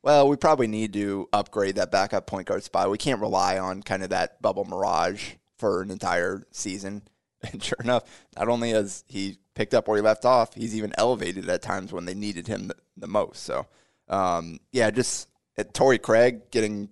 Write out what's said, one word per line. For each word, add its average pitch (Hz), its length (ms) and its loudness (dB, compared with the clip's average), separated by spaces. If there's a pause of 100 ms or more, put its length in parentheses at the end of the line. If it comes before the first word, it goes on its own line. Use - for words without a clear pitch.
"Well, 143 240 8
we 143 80 6
probably 139 320 4
need 107 260 -2
to 101 400 -2
upgrade 101 420 0
that 92 160 0
backup 98 360 0
point 92 200 -8
guard 98 160 -4
spot. 92 280 0
We 104 60 -2
can't 123 240 -2
rely 95 360 2
on 92 260 -4
kind 95 200 -4
of 92 80 -8
that 90 300 -2
bubble 101 240 0
mirage 90 680 -2 (240)
for 95 240 0
an 98 100 -8
entire 92 600 -2
season." 101 560 -8
<laughs> - 440 -18
And 95 120 -12
sure - 200 -4
enough, 123 200 2 (320)
not 107 140 -4
only 117 220 0
has 101 360 -2
he 98 300 -8 (160)
picked - 220 -2
up 113 120 4
where 107 100 2
he 104 40 4
left 110 240 2
off, 123 300 4
he's 113 200 -6
even 107 220 -4
elevated 95 520 0
at 90 120 0
times 95 320 -6
when 87 120 -8
they 92 100 -8
needed 98 320 -8
him 98 220 -6
the, - 60 -8 (220)
the - 100 -14
most. - 360 -2
So, 65 240 -6 (420)
um, 87 500 -2 (120)
yeah, 117 180 2
just, 120 400 -2 (280)
uh, 107 140 -4
Torrey 131 280 4
Craig 117 500 2
getting 104 420 -2